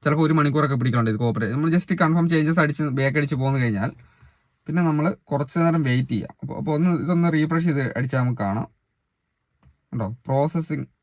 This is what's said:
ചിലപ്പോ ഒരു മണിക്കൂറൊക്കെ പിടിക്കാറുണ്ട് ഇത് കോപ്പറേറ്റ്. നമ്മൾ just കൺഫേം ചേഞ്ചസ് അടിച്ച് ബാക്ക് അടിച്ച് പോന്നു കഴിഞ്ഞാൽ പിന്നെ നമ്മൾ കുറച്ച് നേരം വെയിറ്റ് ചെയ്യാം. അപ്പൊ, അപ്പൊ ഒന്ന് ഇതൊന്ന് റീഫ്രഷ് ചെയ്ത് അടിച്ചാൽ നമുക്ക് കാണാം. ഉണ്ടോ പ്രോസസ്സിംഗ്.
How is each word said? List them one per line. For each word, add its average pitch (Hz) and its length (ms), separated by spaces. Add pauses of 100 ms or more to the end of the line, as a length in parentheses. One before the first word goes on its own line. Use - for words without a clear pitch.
ചിലപ്പോ 151 220
ഒരു 151 80
മണിക്കൂറൊക്കെ 147 440
പിടിക്കാറുണ്ട് 120 340
ഇത് 107 100
കോപ്പറേറ്റ്. 113 340
നമ്മൾ 151 160
just 175 300
കൺഫേം 165 280
ചേഞ്ചസ് 160 320
അടിച്ച് 151 220 (160)
ബാക്ക് 135 200
അടിച്ച് 147 160
പോന്നു 135 240
കഴിഞ്ഞാൽ 113 320 (760)
പിന്നെ 165 160
നമ്മൾ 151 220 (260)
കുറച്ച് 143 280
നേരം 165 240
വെയിറ്റ് 131 300
ചെയ്യാം. - 300
അപ്പൊ, 135 120
അപ്പൊ - 200
ഒന്ന് 165 160 (120)
ഇതൊന്ന് 170 300
റീഫ്രഷ് 156 320
ചെയ്ത് 143 200 (120)
അടിച്ചാൽ 131 240
നമുക്ക് 123 220
കാണാം. 101 260 (1200)
ഉണ്ടോ 113 140 (180)
പ്രോസസ്സിംഗ്. 143 600 (160)